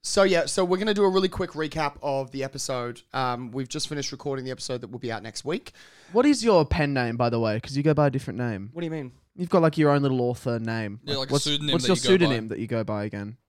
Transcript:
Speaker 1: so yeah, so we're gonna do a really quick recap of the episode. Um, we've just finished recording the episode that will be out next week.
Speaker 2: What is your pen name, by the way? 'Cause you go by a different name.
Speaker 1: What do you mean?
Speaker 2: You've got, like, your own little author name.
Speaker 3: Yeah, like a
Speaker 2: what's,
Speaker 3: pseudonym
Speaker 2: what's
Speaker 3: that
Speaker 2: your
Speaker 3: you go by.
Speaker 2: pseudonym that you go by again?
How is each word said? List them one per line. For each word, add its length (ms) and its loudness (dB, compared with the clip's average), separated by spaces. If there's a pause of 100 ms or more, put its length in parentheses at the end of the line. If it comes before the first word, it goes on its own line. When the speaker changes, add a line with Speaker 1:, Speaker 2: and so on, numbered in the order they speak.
Speaker 1:
so 220 2
yeah, 200 4
so 200 0
we're 120 2
gonna 180 -2
do 100 2
a 60 6
really 200 2
quick 220 -6
recap 500 -4
of 280 -4
the 140 -6
episode. 560 -6 (140)
Um, 380 -4
we've 160 -6
just 200 -6
finished 240 -6
recording 320 -6
the 80 -8
episode 300 -8
that 80 -14
will 100 -12
be 100 -6
out 120 -6
next 240 -12
week. 260 -6 (400)
Speaker 2:
What 140 4
is 180 4
your 220 6
pen 260 2
name, 240 0
by 140 2
the 100 0
way? 180 0
'Cause 160 -10
you 80 0
go 120 4
by 140 4
a 20 4
different 280 -6
name. 360 -4
Speaker 1:
What 80 -8
do 20 -6
you 60 -6
mean? 220 -8 (260)
Speaker 2:
You've 120 -4
got, 100 6
like, 160 4
your 140 6
own 100 4
little 220 2
author 360 -2
name. 460 -4
Speaker 3:
Yeah, 120 -4
like 120 -6
a 40 0
Speaker 2:
what's, 120 2
Speaker 3:
pseudonym 300 0
Speaker 2:
what's 120 2
Speaker 3:
that 20 0
Speaker 2:
your 80 4
Speaker 3:
you 40 -2
go 80 -2
by. 0 - (160)
Speaker 2:
pseudonym 240 0
that 100 -6
you 80 -4
go 180 -2
by 200 -4
again? 320 -8 (120)